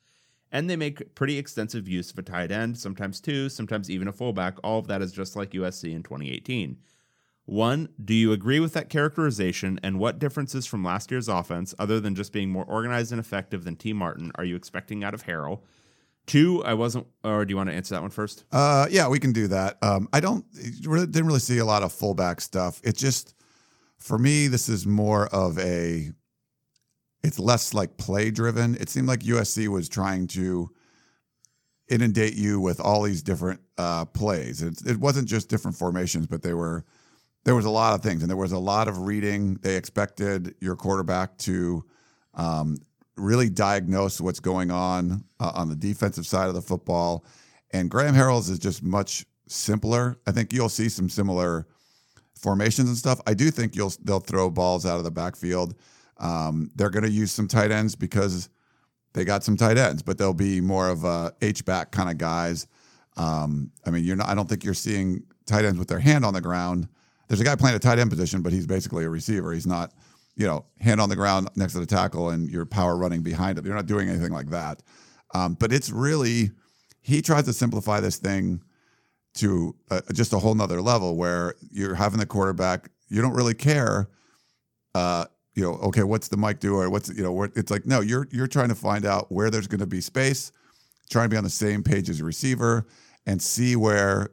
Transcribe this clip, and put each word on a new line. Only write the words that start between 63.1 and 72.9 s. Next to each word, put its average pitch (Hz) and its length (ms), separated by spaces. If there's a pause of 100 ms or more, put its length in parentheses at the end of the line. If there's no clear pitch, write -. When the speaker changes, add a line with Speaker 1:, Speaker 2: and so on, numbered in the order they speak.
Speaker 2:
Um, 76 560 (140)
I 87 40
mean, 85 140
you're 90 120
not, 95 140
I 101 60
don't 101 120
think 101 160
you're 98 100
seeing 95 500 (220)
tight 107 200
ends 92 140
with 90 80
their - 120
hand 143 260
on 101 80
the 90 80
ground. 90 460 (400)
There's 107 140
a - 20
guy 143 120
playing 127 200
a 101 40
tight 120 200
end 117 100
position, 90 320
but 87 120
he's 90 140
basically 87 380
a 80 40
receiver. 85 440
He's 82 140
not, 87 260 (420)
you 107 100
know, 76 200 (140)
hand 107 220
on 101 80
the 104 60
ground 95 400
next 92 180
to 87 60
the 85 60
tackle 87 440
and 82 200
you're 82 160
power 90 300